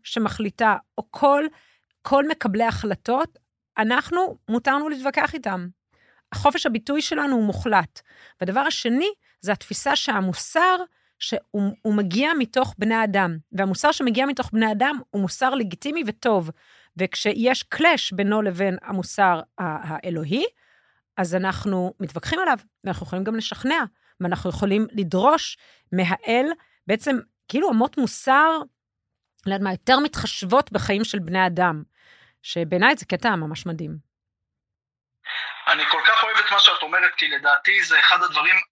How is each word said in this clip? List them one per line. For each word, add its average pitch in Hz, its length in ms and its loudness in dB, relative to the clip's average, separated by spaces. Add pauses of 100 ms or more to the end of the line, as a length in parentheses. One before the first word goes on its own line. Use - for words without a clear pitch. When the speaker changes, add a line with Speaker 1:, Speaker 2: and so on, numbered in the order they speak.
Speaker 1:
שמחליטה, 214 720 0 (220)
או - 120 -12
כל, 285 340 4 (580)
כל 277 260 2
מקבלי 226 360 0
החלטות, 233 760 -2 (400)
אנחנו, 254 600 0 (100)
מותר 240 260 0
לנו 302 140 -2
להתווכח 285 460 -4
איתם. 190 340 -8 (640)
חופש 285 320 0
הביטוי 285 360 -2
שלנו 285 340 -2
הוא 220 80 2
מוחלט. 202 560 -2 (400)
והדבר 185 200 -2
השני, 285 500 0 (300)
זה 196 120 -4
התפיסה 277 440 -2
שהמוסר, 269 800 0 (420)
שהוא, - 640 -4
הוא 214 120 0
מגיע 208 440 0
מתוך 254 400 0
בני 220 260 2
אדם. 190 340 0 (140)
והמוסר 190 400 2
שמגיע 254 340 0
מתוך 269 260 -4
בני 220 200 2
אדם 254 260 0 (120)
הוא 202 120 -2
מוסר 262 320 0
לגיטימי 269 520 -4
וטוב. 202 440 0 (460)
וכשיש 214 640 0
קלאש 320 500 0
בינו 202 300 0
לבין 185 400 0
המוסר 185 580 0 (180)
ה-, 156 360 -6
האלוהי, 165 500 -4 (720)
אז 180 180 -2
אנחנו 185 640 -2
מתווכחים 180 380 -6
עליו, 320 200 0 (260)
ואנחנו 180 220 -6
יכולים 185 180 -6
גם 220 120 -4
לשכנע, 269 460 -2 (380)
ואנחנו 180 300 -2
יכולים 202 420 0
לדרוש 202 640 0 (360)
מהאל, 226 600 0 (340)
בעצם, 220 300 -2 (320)
כאילו, 320 220 0
אמות 240 280 0
מוסר, 277 520 2 (960)
לא 190 60 -2
יודעת 196 80 -2
מה, 196 100 0
יותר 247 280 4
מתחשבות 277 720 0
בחיים 208 320 -2
של 208 140 -4
בני 185 280 0
אדם, 170 360 0 (600)
שבעיניי 180 540 2
זה - 100 -14
קטע 208 300 0
ממש 156 300 -6
מדהים. 156 420 -10 (1600)
Speaker 2:
אני - 200 2
כל - 200 0
כך - 180 6
אוהב 220 120 0
את - 160 2
מה - 80 4
שאת - 220 6
אומרת, 170 320 0
כי - 140 -2
לדעתי 147 540 2
זה - 180 4
אחד 175 220 6
הדברים - 340 2 (160)